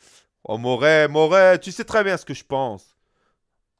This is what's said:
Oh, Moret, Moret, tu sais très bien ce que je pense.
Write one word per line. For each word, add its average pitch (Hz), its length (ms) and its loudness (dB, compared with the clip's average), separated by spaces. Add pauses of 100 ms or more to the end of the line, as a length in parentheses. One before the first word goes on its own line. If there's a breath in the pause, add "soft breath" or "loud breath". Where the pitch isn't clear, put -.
(460 soft breath)
Oh, 110 120 -4
Moret, 139 520 2
Moret, 175 500 4
tu 185 140 -16
sais 233 100 -10
très 214 220 -2
bien 190 100 -4
ce - 100 -10
que 143 80 -12
je - 100 -18
pense. 131 540 -10 (840)